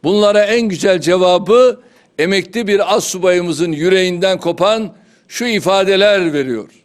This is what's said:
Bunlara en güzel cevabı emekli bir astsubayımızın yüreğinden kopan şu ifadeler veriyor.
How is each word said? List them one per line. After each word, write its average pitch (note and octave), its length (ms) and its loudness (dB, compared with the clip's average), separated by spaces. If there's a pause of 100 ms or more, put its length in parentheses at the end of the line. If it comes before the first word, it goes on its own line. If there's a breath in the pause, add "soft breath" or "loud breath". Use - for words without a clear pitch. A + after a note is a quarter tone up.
Bunlara G#3 400 2
en A3+ 240 0
güzel F#3 320 0
cevabı F3+ 800 2 (380 soft breath)
emekli G3 480 -2
bir G3 280 0
astsubayımızın F3 800 -2
yüreğinden F#3 680 0
kopan G3+ 540 -2 (340 soft breath)
şu - 160 -8
ifadeler G3 880 0
veriyor. B2+ 380 -4 (140)